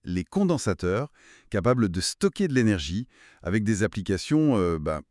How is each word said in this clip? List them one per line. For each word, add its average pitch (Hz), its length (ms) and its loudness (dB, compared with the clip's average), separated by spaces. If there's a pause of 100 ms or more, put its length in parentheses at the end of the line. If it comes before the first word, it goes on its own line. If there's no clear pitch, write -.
les 90 220 -2
condensateurs, 131 840 -2 (400)
capables 113 380 2
de 87 140 -4
stocker - 480 -2
de 139 40 -2
l'énergie, 104 540 2 (340)
avec 104 220 -2
des 104 200 0
applications, 110 760 0
euh, 87 220 0
bah, 76 200 -4 (120)